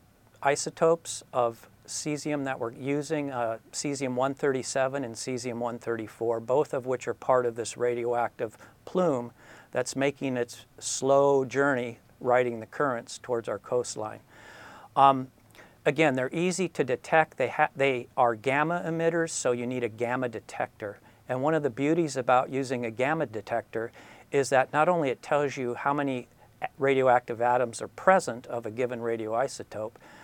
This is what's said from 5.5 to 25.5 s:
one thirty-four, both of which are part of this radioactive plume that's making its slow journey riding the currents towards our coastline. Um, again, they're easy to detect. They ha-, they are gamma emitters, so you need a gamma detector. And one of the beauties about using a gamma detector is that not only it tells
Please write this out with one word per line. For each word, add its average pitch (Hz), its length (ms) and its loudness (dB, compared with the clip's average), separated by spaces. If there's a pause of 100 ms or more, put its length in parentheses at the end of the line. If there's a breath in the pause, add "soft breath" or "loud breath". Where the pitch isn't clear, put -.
one 120 220 -4
thirty-four, 117 640 -4
both 127 340 0
of 131 100 -6
which 127 240 -2
are 117 60 -4
part 127 320 2
of 113 100 -2
this 117 200 -6
radioactive 120 840 -2 (260 loud breath)
plume 139 480 0 (380 loud breath)
that's - 260 -4
making 139 400 0
its - 300 -6 (120)
slow 139 680 4
journey 123 540 0 (220)
riding 123 400 2
the 110 60 -12
currents 127 520 -4
towards 117 300 -4
our 107 100 -4
coastline. 110 640 -4 (760 loud breath)
Um, 135 340 6 (580 loud breath)
again, 147 280 4
they're 131 180 -2
easy 175 360 0
to - 160 -2
detect. 156 540 2
They 123 100 2
ha-, 151 260 0
they 135 420 0
are 120 180 4
gamma 151 520 0
emitters, 165 440 0
so - 220 0
you 120 140 -4
need 127 160 -4
a 120 60 0
gamma 120 400 -2
detector. 110 720 -8 (280 soft breath)
And 127 140 -2
one 156 120 2
of 156 80 0
the 143 80 0
beauties 147 460 0
about 127 340 2
using 131 340 -2
a 113 60 -4
gamma 135 360 0
detector 110 640 -6 (400 loud breath)
is 139 200 0
that 131 220 4
not 151 160 4
only 170 220 2
it 117 120 -6
tells 143 340 0